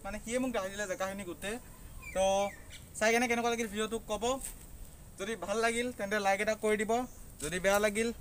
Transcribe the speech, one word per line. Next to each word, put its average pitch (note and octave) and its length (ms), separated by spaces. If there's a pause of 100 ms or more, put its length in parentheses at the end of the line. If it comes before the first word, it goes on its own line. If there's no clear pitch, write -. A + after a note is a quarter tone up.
মানে G3+ 160
সিয়ে A3+ 200
মোক B3+ 120
দেখাই G3 200
দিলে G#3 160
জেগাখিনি F#3+ 360
গোটেই। F#3 320 (560)
তো F#3 120 (720)
চাই A3 160
কেনে A#3 160
কেনেকুৱা A#3 260
লাগিল A#3 140
ভিডিঅ'টো G#3+ 300 (100)
ক'ব। G#3 160 (960)
যদি G#3 180
ভাল G3 240
লাগিল A#3 320
তেন্তে G#3+ 280
লাইক G3 220
এটা G#3+ 220
কৰি G#3+ 140
দিব। G#3+ 140 (480)
যদি D#3 200
বেয়া G3 200
লাগিল G#3+ 300 (120)